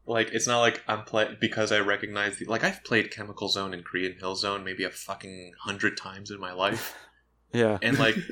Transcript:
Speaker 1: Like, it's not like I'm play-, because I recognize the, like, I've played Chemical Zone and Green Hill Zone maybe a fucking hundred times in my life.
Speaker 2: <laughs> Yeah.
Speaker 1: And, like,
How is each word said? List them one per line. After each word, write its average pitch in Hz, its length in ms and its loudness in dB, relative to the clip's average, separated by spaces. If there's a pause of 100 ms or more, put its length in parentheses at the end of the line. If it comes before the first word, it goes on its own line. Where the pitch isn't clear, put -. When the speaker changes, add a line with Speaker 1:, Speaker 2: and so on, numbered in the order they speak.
Speaker 1:
Like, 113 280 2
it's 113 140 0
not 120 120 4
like 117 280 4
I'm 107 160 -2
play-, 107 360 2
because 110 320 2
I 104 80 6
recognize 101 580 0
the, 85 80 -8
like, 113 180 0
I've 190 200 -2
played - 280 2
Chemical 104 380 -8
Zone 98 240 -2
and 87 100 -10
Green 90 360 -4
Hill 92 160 -4
Zone 101 280 -2
maybe 92 200 -6
a 90 60 -2
fucking 92 720 -12
hundred 101 360 0
times 98 340 -12
in 101 80 -10
my 92 140 -8
life. 101 480 -2
Speaker 2:
<laughs> - 40 -20 (480)
Yeah. 110 280 4
Speaker 1:
And, 117 180 4
like, 110 160 4 (160)